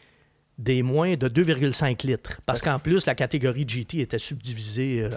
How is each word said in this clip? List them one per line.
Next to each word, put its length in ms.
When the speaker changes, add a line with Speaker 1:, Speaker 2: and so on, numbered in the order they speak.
Speaker 1:
des 240
moins 320
de 140
deux 140
virgule 300
cinq 300
litres. 420
Parce 160
Speaker 2:
Parce 140
Speaker 1:
qu'en 40
plus, 280
la 80
catégorie 520
G 180
T 160
était 180
subdivisée, 840
euh, 140